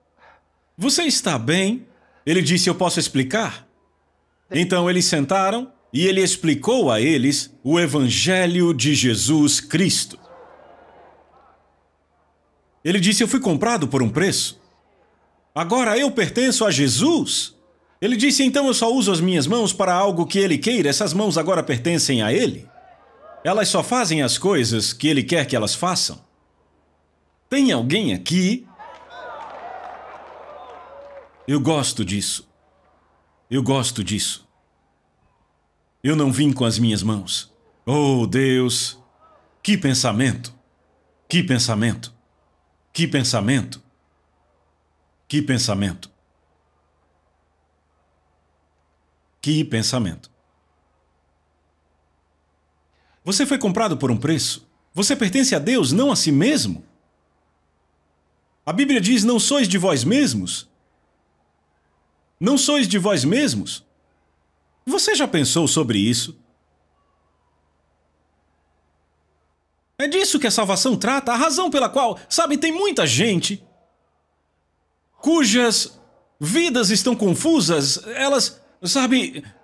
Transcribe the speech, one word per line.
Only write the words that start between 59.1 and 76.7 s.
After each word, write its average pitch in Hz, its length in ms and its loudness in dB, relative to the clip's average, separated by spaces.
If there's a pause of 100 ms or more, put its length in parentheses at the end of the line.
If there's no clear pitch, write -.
"Não 240 160 2
sois 277 280 2
de 185 120 0
vós 165 240 0
mesmos." 139 640 -2 (1700)
Não 247 160 2
sois 277 320 2
de 190 120 0
vós 175 260 0
mesmos. 147 580 -2 (1000)
Você 392 300 0
já 262 120 0
pensou 160 400 2
sobre 117 300 0
isso? 117 420 0 (3500)
É 285 100 -2
disso 349 320 0
que 269 60 0
a 208 60 0
salvação 202 440 0
trata, 262 360 -2
a 240 40 0
razão 302 360 0
pela 262 180 2
qual, 240 300 0 (100)
sabe, 302 260 0
tem 320 160 0
muita 330 360 0
gente 185 580 0 (1600)
cujas 247 760 2 (400)
vidas 240 520 0